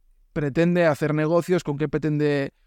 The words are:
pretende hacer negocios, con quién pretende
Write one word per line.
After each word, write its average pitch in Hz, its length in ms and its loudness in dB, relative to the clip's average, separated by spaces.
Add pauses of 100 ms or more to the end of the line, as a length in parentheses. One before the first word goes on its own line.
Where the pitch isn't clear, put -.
(320)
pretende 170 540 2
hacer 151 280 0
negocios, 170 480 0
con 147 140 -6
quién 147 120 -4
pretende 147 640 -2 (140)